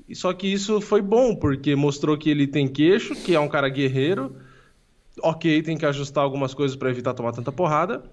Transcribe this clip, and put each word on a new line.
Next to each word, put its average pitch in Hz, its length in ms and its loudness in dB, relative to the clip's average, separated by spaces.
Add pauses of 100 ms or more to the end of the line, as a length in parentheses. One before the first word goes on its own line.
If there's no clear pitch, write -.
e - 80 -14
só 185 160 -2
que 185 180 -6
isso 202 300 0
foi 208 220 2
bom, 226 340 2
porque 143 400 0
mostrou 147 400 2
que 151 140 0
ele 143 160 4
tem 139 200 0
queixo, 165 480 2
que - 200 0
é 151 60 4
um 147 60 2
cara 143 220 0
guerreiro. 135 640 0 (880)
Ok, 160 380 2
tem 156 160 -2
que 156 80 -4
ajustar 143 400 0
algumas 135 300 -2
coisas 139 200 -2
pra 131 140 -2
evitar 127 240 -2
tomar 117 200 -4
tanta 127 200 -8
porrada, 175 500 0 (100)